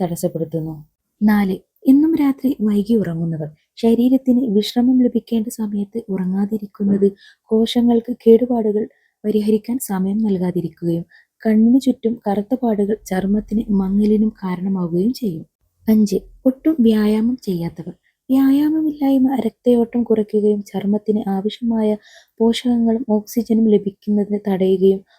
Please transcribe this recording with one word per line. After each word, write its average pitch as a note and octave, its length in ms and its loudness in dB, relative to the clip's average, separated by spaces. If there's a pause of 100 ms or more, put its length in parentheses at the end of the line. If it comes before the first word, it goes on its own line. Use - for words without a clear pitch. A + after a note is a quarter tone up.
തടസ്സപ്പെടുത്തുന്നു. E3 840 -6 (380)
നാല്, G#3 340 2 (300)
എന്നും D4+ 280 4
രാത്രി C#4 460 -2
വൈകി G#3 320 0
ഉറങ്ങുന്നവർ. E3 560 -4 (260)
ശരീരത്തിന് B3 760 2
വിശ്രമം A#3+ 540 2
ലഭിക്കേണ്ട A#3 440 -2
സമയത്ത് G#3 640 -8
ഉറങ്ങാതിരിക്കുന്നത് G3+ 1000 -2 (320)
കോശങ്ങൾക്ക് A#3 720 0 (120)
കേടുപാടുകൾ A3+ 600 4 (360)
പരിഹരിക്കാൻ G#3+ 560 0
സമയം F#3+ 380 -4
നൽകാതിരിക്കുകയും F3 880 -2 (400)
കണ്ണിന് A3+ 360 4
ചുറ്റും A#3 460 -2
കറുത്ത G3+ 280 -2
പാടുകൾ G#3+ 500 -2
ചർമ്മത്തിന് G3 680 -4
മങ്ങലിനും G#3 580 2
കാരണമാവുകയും F#3 840 -4
ചെയ്യും. E3+ 320 -8 (420)
അഞ്ച്, G#3+ 280 2 (300)
ഒട്ടും D#4 340 0
വ്യായാമം A3 580 2
ചെയ്യാത്തവർ. E3+ 560 -8 (360)
വ്യായാമമില്ലായ്മ C#4 1040 2
രക്തയോട്ടം A#3 680 0
കുറയ്ക്കുകയും G#3+ 600 0
ചർമ്മത്തിന് G3+ 680 -4
ആവശ്യമായ G#3+ 680 -2 (400)
പോഷകങ്ങളും A#3 720 0
ഓക്സിജനും A3 580 0
ലഭിക്കുന്നതിന് G3+ 800 0
തടയുകയും F#3+ 540 2 (180)